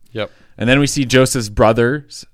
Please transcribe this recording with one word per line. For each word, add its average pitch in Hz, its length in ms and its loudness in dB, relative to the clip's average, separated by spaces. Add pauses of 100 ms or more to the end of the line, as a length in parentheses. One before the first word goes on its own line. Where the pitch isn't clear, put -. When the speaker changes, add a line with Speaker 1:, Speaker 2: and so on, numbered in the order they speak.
(120)
Speaker 1:
Yep. 104 180 -8 (280)
Speaker 2:
And 113 100 -2
then 131 120 2
we 143 60 0
see 139 180 -4
Joseph's 127 460 0
brothers. 117 840 0